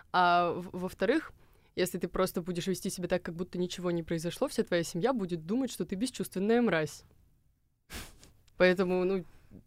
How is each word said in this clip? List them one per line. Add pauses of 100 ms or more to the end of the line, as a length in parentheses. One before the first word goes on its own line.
(120)
А
в-, (120)
во-вторых, (460)
если
ты
просто
будешь
вести
себя
так,
как
будто
ничего
не
произошло,
вся
твоя
семья
будет
думать,
что
ты
бесчувственная
мразь. (1500)
Поэтому,
ну, (420)